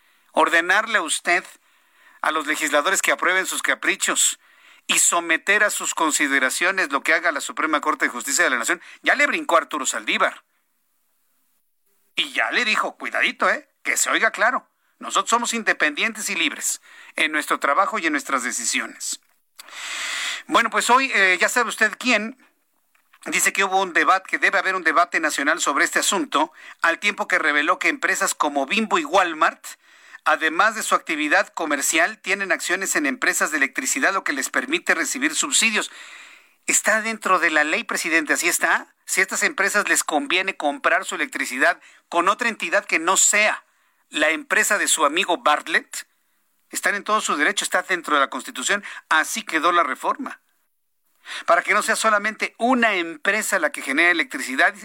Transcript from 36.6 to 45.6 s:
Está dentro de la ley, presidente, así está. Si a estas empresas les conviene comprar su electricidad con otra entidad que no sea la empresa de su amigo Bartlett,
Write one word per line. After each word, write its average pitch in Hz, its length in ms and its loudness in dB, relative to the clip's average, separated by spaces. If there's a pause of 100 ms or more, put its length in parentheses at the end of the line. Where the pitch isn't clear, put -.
Está 214 340 2
dentro 208 380 0
de 165 100 2
la 151 140 4
ley, 190 220 -2
presidente, 160 480 0
así 160 140 0
está. 175 460 0 (120)
Si - 140 -2
a 190 40 4
estas 202 180 -4
empresas 190 480 0
les 160 140 2
conviene 175 540 -2
comprar 165 480 0
su 202 100 -6
electricidad 143 640 -2 (260)
con 175 220 2
otra 233 200 0
entidad 190 360 -2
que 175 140 0
no 180 180 2
sea 208 460 2 (460)
la 156 220 0
empresa 196 460 0
de 156 120 0
su 160 160 2
amigo 180 320 0
Bartlett, 147 680 -2 (640)